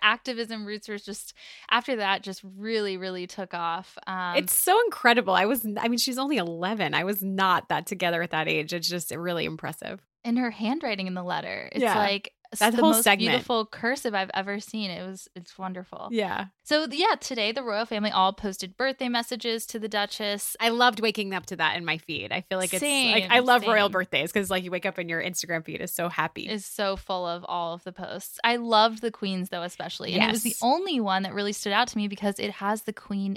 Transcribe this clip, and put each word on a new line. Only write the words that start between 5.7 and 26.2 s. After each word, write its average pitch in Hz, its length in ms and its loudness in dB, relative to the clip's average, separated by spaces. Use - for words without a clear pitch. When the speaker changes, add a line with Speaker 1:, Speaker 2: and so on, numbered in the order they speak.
Speaker 2:
I - 80 0
mean, 233 120 0
she's 247 180 0
only 277 200 0
eleven. 170 580 -2
I 156 80 2
was 190 180 -2
not 190 480 2
that 233 160 0
together 170 380 0
at 175 80 -6
that 156 160 0
age. 160 260 0
It's 165 160 -2
just 175 220 -6
really 170 340 -2
impressive. 160 560 -8
Speaker 1:
And 233 160 0
her 247 100 0
handwriting 220 560 -2
in 185 80 -4
the 180 100 -6
letter. 170 480 -6
It's - 120 0
Speaker 2:
Yeah. 214 160 4
Speaker 1:
like 202 340 0
s-, 220 60 -10
Speaker 2:
That 214 180 6
Speaker 1:
the 240 60 4
Speaker 2:
whole 320 120 8
Speaker 1:
most 226 100 4
Speaker 2:
segment. 214 260 6
Speaker 1:
beautiful 233 380 2
cursive 240 480 -2
I've 190 180 -2
ever 202 260 -2
seen. 208 300 -6
It 180 160 -8
was, 190 300 -12
it's 175 240 -18
wonderful. 185 520 -8
Speaker 2:
Yeah. 202 340 0
Speaker 1:
So, 311 260 2
yeah, 339 300 2
today 226 320 -2
the 254 100 -4
royal 226 240 -2
family 214 240 0
all 190 240 4
posted 190 420 -6
birthday 269 320 -2
messages 233 600 -2
to - 100 -8
the 214 100 -4
Duchess. 208 720 -2
Speaker 2:
I 233 100 4
loved 240 300 4
waking 208 360 0
up 180 120 -4
to 190 100 -6
that 160 200 2
in 175 80 -4
my 160 140 0
feed. 160 320 -6
I 185 100 0
feel 190 160 -4
like 185 160 0
it's 185 60 2
Speaker 1:
Same, 277 320 4
Speaker 2:
like, 208 180 4
I 233 100 8
love 247 280 6
royal 214 180 6
Speaker 1:
same. 202 60 2
Speaker 2:
birthdays 180 400 0
'cause, 196 180 0
like, 185 140 0
you 180 80 -6
wake 180 160 -2
up 185 100 -4
and 170 140 -4
your 165 100 -2
Instagram 175 420 -4
feed 160 160 -8
is - 140 -6
so 175 160 -2
happy. - 400 -4